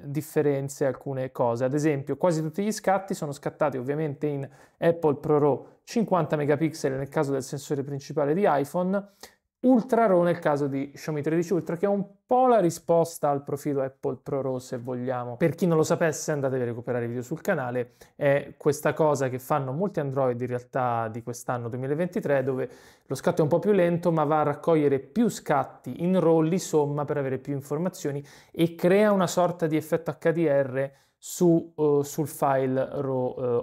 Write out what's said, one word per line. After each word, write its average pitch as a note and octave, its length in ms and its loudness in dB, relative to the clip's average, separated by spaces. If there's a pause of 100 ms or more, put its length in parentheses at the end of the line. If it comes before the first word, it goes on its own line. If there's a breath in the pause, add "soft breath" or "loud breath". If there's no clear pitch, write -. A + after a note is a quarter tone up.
differenze, C#3+ 840 0
alcune C3 460 -4
cose. A#2+ 320 0
Ad C3 100 0
esempio, C#3+ 440 0
quasi D#3+ 260 0
tutti D#3+ 200 -4
gli G#3+ 80 -2
scatti F#3+ 440 -2
sono D3+ 160 -8
scattati C#3+ 460 -4
ovviamente C#3+ 500 -4
in C#3 200 -4 (300 soft breath)
Apple E3 380 2
ProRAW D3 500 2 (180 loud breath)
cinquanta F3+ 520 0
megapixel D3 580 0
nel C3+ 160 -6
caso C#3 220 0
del C3+ 100 -2
sensore C#3 400 -6
principale C#3+ 540 -2
di G3 100 0
iPhone, F3+ 640 0 (540 loud breath)
Ultra A#3 440 4
raw F#3 160 6
nel F3 160 2
caso D3 280 0
di C3+ 260 -4
Xiaomi D3+ 280 -6
tredici E3 320 0
Ultra, E3+ 240 -2
che E3+ 80 -2
è - 20 2
un G3+ 180 0 (200)
po' B3+ 220 4
la A#3+ 120 6
risposta E3 680 2
al C#3+ 140 0
profilo C#3 380 -4
Apple C3+ 400 -4
ProRAW, C3+ 360 -4
se B2 200 -8
vogliamo. B2 600 -6
Per E3 180 2
chi - 100 0
non E3 120 4
lo D#3 60 4
sapesse, D#3+ 500 0
andatevi C3 300 0
a - 20 0
recuperare A#2+ 400 -4
i - 20 -4
video A#2+ 140 -6
sul A#2+ 180 -8
canale. B2 540 -4 (200 loud breath)
È C#3+ 440 0
questa D3 340 0
cosa C#3+ 380 2
che B2 100 -6
fanno C#3 320 -2
molti F3+ 300 -4
Android C3 400 0
in B2+ 60 -4
realtà A#2+ 600 -2
di A2+ 160 -10
quest'anno A#2+ 460 -6
duemilaventitré, C#3 760 -2
dove C3 260 -4 (360 loud breath)
lo C#3 100 -6
scatto E3+ 240 0
è E3+ 40 4
un D#3 40 4
po' E3+ 120 2
più F#3+ 120 0
lento, F3 400 2
ma D#3 140 2
va D3+ 160 2
a - 20 2
raccogliere D3 560 2
più G#3+ 300 0
scatti - 720 -4
in F#3 160 4
raw, E3 220 6
li D#3+ 180 2
somma D3 460 0
per D3 100 -2
avere C3+ 220 -2
più C3+ 160 -6
informazioni D3 680 -4 (300 loud breath)
e E3 240 0
crea G3+ 380 4
una F#3+ 140 2
sorta F3 380 0
di D#3 120 0
effetto E3 340 -2
H E3 220 0
D E3+ 120 0
R C#3 460 0 (260 soft breath)
su, E3 560 2
eh, D3 300 2
sul D3 240 -4
file C3 580 0 (140)
raw, C3 380 -2
eh, C3+ 60 -6 (200)